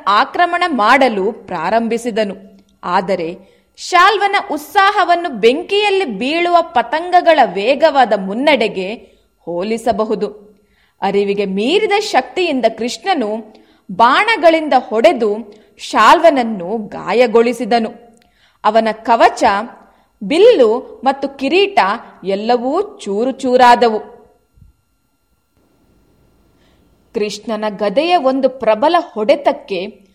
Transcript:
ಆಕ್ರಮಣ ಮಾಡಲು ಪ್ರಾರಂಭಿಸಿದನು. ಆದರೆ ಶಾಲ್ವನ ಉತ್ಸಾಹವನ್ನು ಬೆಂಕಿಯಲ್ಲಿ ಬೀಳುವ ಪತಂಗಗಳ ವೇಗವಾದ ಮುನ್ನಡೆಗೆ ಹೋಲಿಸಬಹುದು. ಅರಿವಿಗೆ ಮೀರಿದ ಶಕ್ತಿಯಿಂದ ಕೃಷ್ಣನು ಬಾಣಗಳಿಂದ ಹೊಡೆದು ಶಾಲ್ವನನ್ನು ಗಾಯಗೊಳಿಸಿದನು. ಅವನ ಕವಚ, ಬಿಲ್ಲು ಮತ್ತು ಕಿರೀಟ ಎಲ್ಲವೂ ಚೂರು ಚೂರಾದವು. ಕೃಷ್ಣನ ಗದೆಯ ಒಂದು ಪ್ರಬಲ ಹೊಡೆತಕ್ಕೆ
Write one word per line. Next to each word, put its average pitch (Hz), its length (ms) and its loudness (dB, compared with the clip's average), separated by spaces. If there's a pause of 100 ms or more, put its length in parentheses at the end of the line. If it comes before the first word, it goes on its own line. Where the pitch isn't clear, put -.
ಆಕ್ರಮಣ 349 600 0
ಮಾಡಲು 233 640 2
ಪ್ರಾರಂಭಿಸಿದನು. 214 1040 -4 (480)
ಆದರೆ 180 680 -4 (260)
ಶಾಲ್ವನ 392 580 2 (160)
ಉತ್ಸಾಹವನ್ನು 349 760 0
ಬೆಂಕಿಯಲ್ಲಿ 349 760 0
ಬೀಳುವ 302 560 -2
ಪತಂಗಗಳ 330 800 0 (140)
ವೇಗವಾದ 254 640 2
ಮುನ್ನಡೆಗೆ 208 920 -4 (280)
ಹೋಲಿಸಬಹುದು. 214 1200 -6 (420)
ಅರಿವಿಗೆ 202 440 -2
ಮೀರಿದ 311 540 -2
ಶಕ್ತಿಯಿಂದ 302 680 -2 (120)
ಕೃಷ್ಣನು 226 840 -6 (300)
ಬಾಣಗಳಿಂದ 320 840 2
ಹೊಡೆದು 233 760 0 (240)
ಶಾಲ್ವನನ್ನು 233 1000 2
ಗಾಯಗೊಳಿಸಿದನು. 226 1120 0 (760)
ಅವನ 220 280 2
ಕವಚ, 254 520 2 (800)
ಬಿಲ್ಲು 262 800 2
ಮತ್ತು 277 340 -4
ಕಿರೀಟ 359 420 0 (460)
ಎಲ್ಲವೂ 233 560 -2
ಚೂರು 226 500 -6
ಚೂರಾದವು. 240 680 4 (3250)
ಕೃಷ್ಣನ 214 560 -6
ಗದೆಯ 214 480 0
ಒಂದು 262 320 0
ಪ್ರಬಲ 233 500 0
ಹೊಡೆತಕ್ಕೆ 214 1160 -4